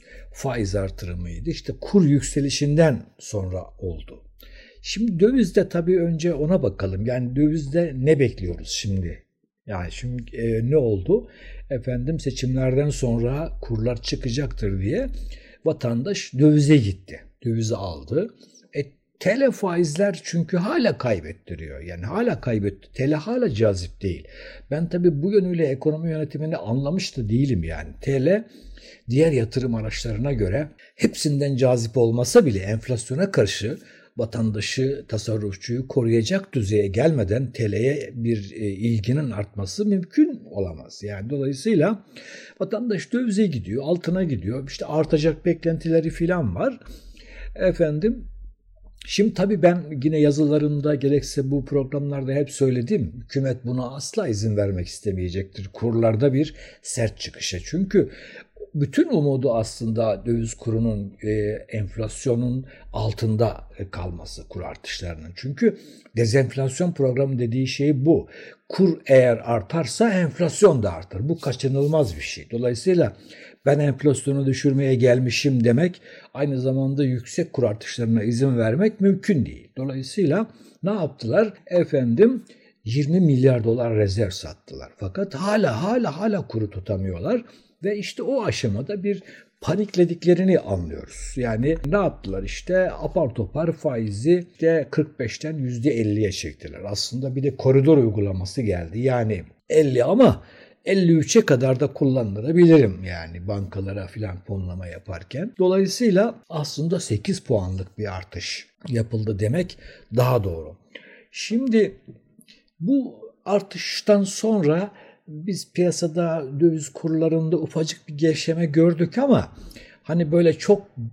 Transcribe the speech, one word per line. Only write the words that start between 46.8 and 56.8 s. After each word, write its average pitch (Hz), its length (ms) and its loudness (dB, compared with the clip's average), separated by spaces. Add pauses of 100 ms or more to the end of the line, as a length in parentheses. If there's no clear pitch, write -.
Efendim, 170 720 0 (800)
şimdi - 280 2
tabii 196 280 0
ben 175 220 6 (200)
yine 156 160 2
yazılarımda 147 760 2
gerekse 135 560 0
bu 143 140 -2
programlarda 139 640 -4
hep 143 180 0
söyledim. 127 640 0 (100)
Hükümet 131 420 -4
buna 127 300 -4
asla 170 320 -6
izin 107 300 -2
vermek 98 300 0
istemeyecektir. 95 840 -6
Kurlarda 117 600 2
bir 151 220 0 (260)